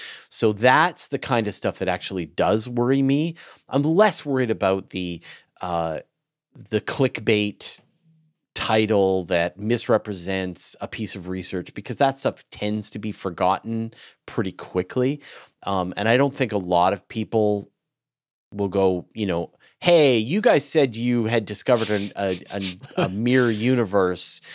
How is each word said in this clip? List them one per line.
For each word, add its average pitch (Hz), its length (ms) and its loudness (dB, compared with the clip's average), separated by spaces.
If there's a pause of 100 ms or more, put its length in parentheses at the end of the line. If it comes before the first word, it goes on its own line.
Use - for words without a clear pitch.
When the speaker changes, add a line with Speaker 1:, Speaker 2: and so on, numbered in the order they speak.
(300)
Speaker 1:
so 110 220 2
that's 131 560 2
the 135 100 -4
kind 117 280 0
of 101 80 -4
stuff - 240 -4
that 92 100 -4
actually 90 380 -4
does 98 420 0
worry 123 340 0
me. 151 340 0 (320)
I'm 139 140 2
less 170 420 2
worried 131 260 0
about 95 400 0
the, 87 300 -6 (400)
uh, 82 400 -4 (680)
the 107 100 0
clickbait 107 1000 0 (760)
title 101 720 4
that 87 300 0
misrepresents 98 1200 -2
a 101 80 -8
piece 107 260 -6
of 90 140 -12
research, 92 460 -6
because 110 240 -8
that 135 200 2
stuff - 320 -4
tends 107 400 -4
to - 80 -10
be 104 140 -6
forgotten 98 800 -2 (340)
pretty 95 240 -4
quickly. 127 680 -4 (420)
Um, 92 340 -2
and 107 120 -2
I 120 80 4
don't 139 180 2
think 120 160 -2
a 104 80 0
lot 90 340 2
of - 140 -6
people 107 640 -2 (800)
will 101 160 -2
go, 92 460 2
you 107 120 -4
know, 87 260 -4 (260)
"Hey, 147 400 6
you 135 220 0
guys 196 280 4
said 135 280 2
you 120 300 0
had 113 200 0
discovered 110 440 0
an, 101 260 -2
a, 92 340 -4
an, 98 120 -6 (340)
a 170 120 0
Speaker 2:
<laughs> 104 180 -2
Speaker 1:
mirror 123 260 4
universe, 104 880 0 (140)